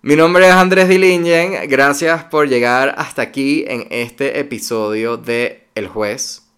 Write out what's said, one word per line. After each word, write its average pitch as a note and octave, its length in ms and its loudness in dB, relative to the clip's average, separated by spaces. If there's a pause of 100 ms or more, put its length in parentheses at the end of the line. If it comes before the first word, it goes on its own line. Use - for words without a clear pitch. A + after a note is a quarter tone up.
Mi C#3+ 140 2
nombre F3 320 4
es F#3 60 6
Andrés F#3 340 4
Dilingen. F3 800 2
Gracias C#3+ 580 0
por D3+ 220 0
llegar B2 500 0
hasta C#3 260 -6
aquí C#3 440 -4
en A#2+ 220 -10
este A#2+ 500 -6
episodio A2+ 800 -6
de A#2 560 -6
El G2+ 140 -8
Juez. G#2+ 560 -8 (140)